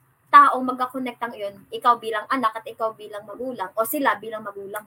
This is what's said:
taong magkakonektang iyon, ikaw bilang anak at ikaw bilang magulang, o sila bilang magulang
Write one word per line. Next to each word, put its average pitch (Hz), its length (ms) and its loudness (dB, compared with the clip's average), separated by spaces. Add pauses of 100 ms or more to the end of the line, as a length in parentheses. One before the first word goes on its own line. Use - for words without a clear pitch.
(280)
taong 277 320 8
magkakonektang 254 800 -6
iyon, 202 160 -8 (160)
ikaw 240 240 4
bilang 220 320 -4
anak 226 320 -2
at - 80 -14
ikaw 220 240 -4
bilang 208 320 -14
magulang, 208 560 -8
o 233 80 0
sila 247 320 0
bilang 214 240 -10
magulang 202 420 -10